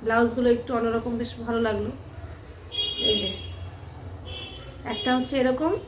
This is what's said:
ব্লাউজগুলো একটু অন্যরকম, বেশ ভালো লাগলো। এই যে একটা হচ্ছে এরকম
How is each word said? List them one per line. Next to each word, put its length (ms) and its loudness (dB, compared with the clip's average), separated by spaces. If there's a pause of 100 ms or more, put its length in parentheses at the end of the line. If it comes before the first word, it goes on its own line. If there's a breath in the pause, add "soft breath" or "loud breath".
ব্লাউজগুলো 420 6 (100)
একটু 200 -4
অন্যরকম, 440 0
বেশ 100 -4 (160)
ভালো 200 2
লাগলো। 220 0 (1200)
এই 120 6
যে 80 0 (1600)
একটা 240 -2
হচ্ছে 240 0
এরকম 300 4 (160)